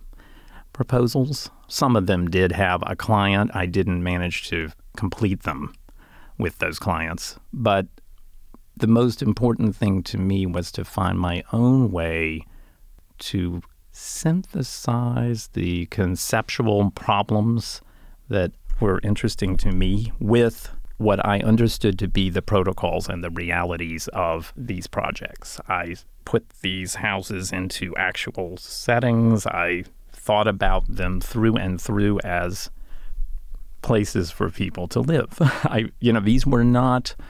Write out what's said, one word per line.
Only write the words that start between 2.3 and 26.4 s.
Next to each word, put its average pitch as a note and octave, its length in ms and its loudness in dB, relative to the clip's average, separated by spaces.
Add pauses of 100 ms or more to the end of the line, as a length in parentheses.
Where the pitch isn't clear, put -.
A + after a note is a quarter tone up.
have F2+ 340 2
a F#2+ 80 -4
client. G2+ 580 2
I F#2 120 -2
didn't F2+ 360 0
manage F2+ 480 -2
to D#2+ 200 -4 (260)
complete G2 480 -2
them D2+ 300 -6 (640)
with - 220 -4
those E2 200 -4
clients. E2 580 -4 (140)
But G2+ 360 2 (920)
the A2 100 2
most A2+ 340 4
important A2+ 540 2
thing G2 280 0
to - 140 -6
me F#2+ 280 0
was F2 280 -4
to - 100 -6
find F#2 340 -2
my F2+ 260 -2 (100)
own B2 380 4
way E2 540 -2 (720)
to F2 420 -4 (320)
synthesize A#2+ 1600 -2
the F2 320 -2
conceptual G2+ 1080 0
problems G#2+ 880 0 (480)
that F#2 240 0 (300)
were F#2+ 200 4
interesting G#2 540 0
to G2 160 6
me F#2+ 480 2
with A2+ 500 2 (280)
what G#2 280 4
I G2+ 140 2
understood A2 600 4
to F#2+ 100 -2
be F#2+ 200 2
the F2 120 0
protocols F2+ 640 0
and F2+ 160 -6
the F2 60 -6
realities F2 800 -4
of E2 480 -2
these A2 300 -8
projects. - 680 -8 (120)
I F2 260 -4 (300)
put - 240 -2 (120)